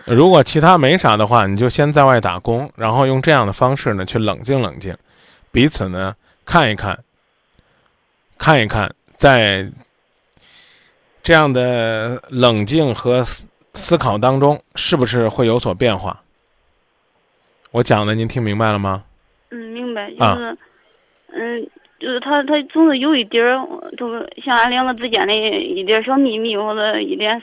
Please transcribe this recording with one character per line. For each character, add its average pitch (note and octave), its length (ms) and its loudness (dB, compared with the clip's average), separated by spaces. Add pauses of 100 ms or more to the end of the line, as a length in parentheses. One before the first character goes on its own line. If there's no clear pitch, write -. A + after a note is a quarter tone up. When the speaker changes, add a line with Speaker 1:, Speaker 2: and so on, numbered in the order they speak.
Speaker 1:
如 C#3 240 6
果 D#3+ 120 8
其 - 160 -2
他 E3+ 200 6
没 D3 180 4
啥 G#2+ 220 2
的 G#2+ 80 2
话， A2 200 4
你 G2 80 -2
就 A#2+ 140 0
先 D3 240 0
在 C#3+ 120 6
外 C3 140 6
打 F#2 200 -2
工， A#2+ 380 -4
然 A2 140 -2
后 C3 160 2
用 C3 140 0
这 E3 100 0
样 B2+ 160 4
的 G2 60 -4
方 C3 240 0
式 B2+ 160 -4
呢， F#2+ 140 -4
去 B2 120 -6
冷 G#2 240 -4
静 C3 200 -2
冷 D2+ 160 -8
静， F#2+ 180 -12 (560)
彼 C3 160 4
此 B2 220 -4
呢， F#2+ 260 -6 (300)
看 C#3 260 2
一 - 20 -4
看， G2 240 -6 (1400)
看 C#3+ 240 2
一 G#2+ 40 0
看， G2+ 240 -4 (260)
在 G#2 540 4 (1500)
这 E3 120 2
样 D3+ 180 4
的 A#2+ 800 -2
冷 A#2+ 340 2
静 C#3 300 0
和 B2 280 0
思， - 240 -8 (280)
思 - 240 2
考 A#2 180 0
当 C3 240 2
中， C#3+ 180 2 (180)
是 - 200 -2
不 B2+ 80 0
是 A#2 240 0
会 A#2+ 180 -2
有 A2+ 120 2
所 G#2 160 -4
变 G#2+ 220 0
化？ F#2 260 -10 (1500)
我 A#2+ 120 0
讲 G#2 240 0
的 G#2+ 80 -2
您 A2+ 120 -2
听 A#2 160 -6
明 G#2 140 -2
白 A2 160 0
了 G#2 60 -2
吗？ G2 260 -4 (460)
Speaker 2:
嗯， A#3+ 80 -14 (140)
明 A#3+ 200 -10
白。 G#3 260 -10
Speaker 1:
啊。 A3+ 160 2
Speaker 2:
就 A#3+ 60 -6
是， A#3 180 -10 (720)
嗯， A#3 380 -8 (280)
就 - 100 -10
是 B3+ 120 -6
他， C#4+ 240 -2
他 D4 260 -2
总 D#4+ 180 4
是 C#4 100 0
有 C#4+ 180 0
一 A#3+ 80 -2
点 A#3 180 -2
儿， B3+ 240 0 (300)
就 A#3 160 -10
是 A#3 200 -12 (120)
像 C4 120 -2
俺 A#3 140 2
两 B3+ 140 -2
个 B3+ 100 -2
之 A#3 160 -8
间 G#3 160 0
的 G#3 80 0
一 G#3 480 -4
点 G#3+ 160 0
儿 A3 60 -2
小 C4 120 0
秘 B3+ 220 2
密 A3 180 -4
或 G#3+ 180 -4
者 G#3+ 260 -2
一 F#3+ 160 -6
点 G#3+ 260 -4